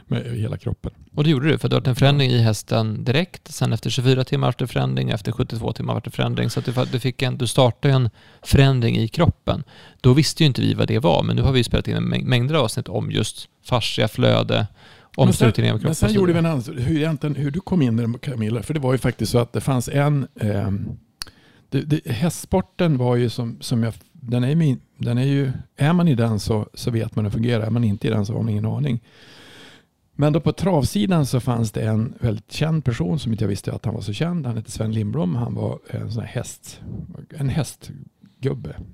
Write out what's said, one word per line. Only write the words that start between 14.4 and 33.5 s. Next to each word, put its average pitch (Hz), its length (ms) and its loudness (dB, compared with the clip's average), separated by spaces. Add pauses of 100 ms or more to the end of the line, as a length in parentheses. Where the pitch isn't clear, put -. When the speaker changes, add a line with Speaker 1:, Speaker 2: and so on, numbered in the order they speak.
Speaker 1:
Men 110 100 0 (500)
sen, 139 120 4
Speaker 2:
omstrukturering 117 440 4
av 110 60 0
kroppen - 120 -2
Speaker 1:
men 160 60 0
sen 196 120 2
Speaker 2:
och 214 40 4
så 214 40 2
Speaker 1:
gjorde 185 180 4
vi 170 60 2
Speaker 2:
vidare. 165 140 2
Speaker 1:
en 135 80 0
ans-, 135 180 -10
hur 151 180 2
egentligen, 147 380 0
hur 139 160 -2
du 165 80 -4
kom 175 220 0
in 117 180 2
i 117 80 0
det, 117 120 -4
Camilla, 113 440 -4
för 151 100 -6
det 156 60 0
var 127 120 0
ju 131 60 2
faktiskt - 340 -2
så 120 80 4
att 117 140 -2
det 113 80 -2
fanns 127 280 0
en, 143 380 0 (140)
ehm, 101 480 -2 (800)
det, 135 120 -2
det, 151 300 -2
hästsporten 165 880 0
var 123 180 2
ju 120 140 2
som, 117 320 -6
som 117 220 0
jag, 113 100 -2 (200)
den 123 300 -2
är 139 120 0
min, 151 240 2 (180)
den 120 200 -2
är 127 80 2
ju, 139 260 0 (260)
är 151 160 2
man 175 140 4
i 139 80 4
den 113 240 2
så, 107 340 -2
så - 180 -6
vet 113 240 -2
man 107 100 -2
hur 101 60 -2
det - 60 -4
fungerar, 113 280 0
är 110 40 -2
man 120 140 0
inte 104 240 0
i - 20 2
den 107 160 0
så 107 80 -6
har 107 80 -2
man 113 80 -2
ingen 104 160 -2
aning. 117 340 -2 (1160)
Men 151 180 4
då 165 60 4
på 151 140 0
travsidan 175 720 2
så 127 140 0
fanns 113 320 -2
det 127 100 -4
en 110 380 0
väldigt 107 320 -4
känd 160 340 -2
person 160 340 -2
som 113 120 -4
inte 107 120 -2
jag 98 60 0
visste - 240 -4